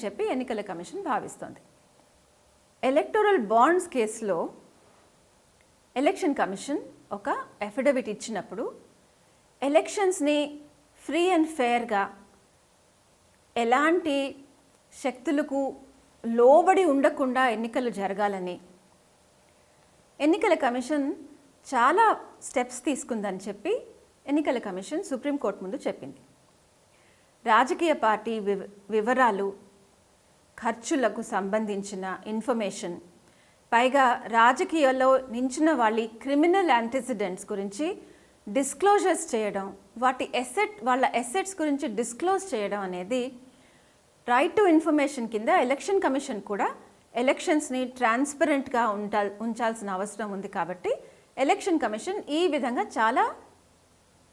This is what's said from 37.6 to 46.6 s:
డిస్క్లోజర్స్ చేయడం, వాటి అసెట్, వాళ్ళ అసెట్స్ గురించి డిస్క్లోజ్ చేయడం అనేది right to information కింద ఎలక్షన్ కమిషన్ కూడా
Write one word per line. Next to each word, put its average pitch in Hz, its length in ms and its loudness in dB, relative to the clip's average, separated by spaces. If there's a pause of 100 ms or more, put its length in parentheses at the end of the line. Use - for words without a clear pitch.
డిస్క్లోజర్స్ 330 840 2
చేయడం, 196 420 -4 (200)
వాటి 254 420 -2
అసెట్, 403 440 -4
వాళ్ళ 254 220 2
అసెట్స్ 339 560 -2
గురించి 294 260 0
డిస్క్లోజ్ 277 680 -2
చేయడం 202 260 -4
అనేది 196 580 -6 (880)
right 277 320 2
to 392 120 6
information 302 560 2
కింద 226 220 -2
ఎలక్షన్ 320 520 2
కమిషన్ 277 400 -2
కూడా 277 340 -2 (400)